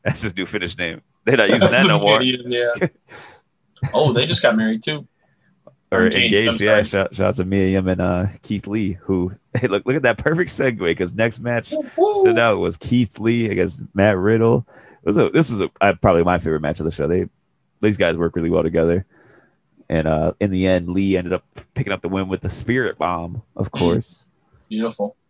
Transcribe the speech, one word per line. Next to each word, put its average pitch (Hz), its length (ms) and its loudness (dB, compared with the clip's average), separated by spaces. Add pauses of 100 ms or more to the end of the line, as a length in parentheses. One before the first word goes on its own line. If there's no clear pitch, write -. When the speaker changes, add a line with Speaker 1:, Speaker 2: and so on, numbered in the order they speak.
Speaker 1:
That's - 180 -2
his 196 160 -6
new 190 80 -4
finish 87 320 -6
name. 82 240 -6 (240)
They're 127 100 4
not 104 140 4
Speaker 2:
<laughs> - 0 -
Speaker 1:
using 117 220 4
that - 160 4
no 104 120 4
more. 104 200 4
Speaker 2:
Mia 127 180 0
Yim, 123 140 -10
yeah. 120 360 -2 (1040)
Oh, 135 200 4
they 127 120 2
just 165 160 0
got 117 140 4
married, 110 280 0
too. 151 240 -6 (840)
Speaker 1:
Or - 80 2
Speaker 2:
Or 113 60 4
engaged, 110 280 2
Speaker 1:
engaged, 113 280 2
Speaker 2:
I'm 101 60 2
Speaker 1:
yeah. 107 140 4
Speaker 2:
sorry. - 20 -2 (220)
Speaker 1:
Shout, - 100 -12
shout 95 120 0
out 98 80 0
to 92 100 -2
Mia 95 240 0
Yim 95 180 0
and, 92 140 0
uh, 90 260 0 (160)
Keith 101 240 -6
Lee, 101 260 -2
who, 92 380 -2 (120)
<laughs> - 160 -6
hey, 123 80 -2
look, 98 180 -2
look 131 100 0
at 143 80 -2
that 113 140 2
perfect 165 340 -2
segue, 101 460 0
'cause 90 160 -4
next 113 260 -2
match 120 320 -4
Speaker 2:
Woo, 302 120 -4 (140)
woo. 403 240 2
Speaker 1:
stood 359 160 4
out 113 220 2
was 87 180 -2
Keith 123 420 0
Lee 117 300 0
against 90 320 -2 (120)
Matt 98 240 2
Riddle. 113 500 2 (360)
It - 80 -2
was 104 60 2
a, 90 120 2
this 156 200 2
is 101 120 -4
a, 85 80 -2 (100)
uh, 98 220 4
probably 85 240 4
my 90 120 2
favorite 80 220 -2
match 76 200 -4
of 78 60 -6
the 80 60 -2
show. 73 160 -4
They, 87 220 -2 (500)
these 104 160 2
guys 85 220 0
work 82 180 -2
really 85 140 -2
well 82 140 2
together. 85 420 0 (840)
And, 80 180 -2
uh, 80 360 0
in 104 100 0
the 92 160 0
end, 87 220 0
Lee 95 260 0
ended 87 160 -4
up 90 140 -4 (300)
picking 98 180 -4
up 95 80 -8
the 85 80 -8
win 95 180 -2
with 92 140 -4
the 101 80 -6
Spirit 117 480 -4
Bomb, 87 440 -6 (140)
of 92 160 -6
Speaker 2:
Mm. - 80 -10
Speaker 1:
course. - 480 -2 (400)
Speaker 2:
Beautiful. 110 480 -6 (140)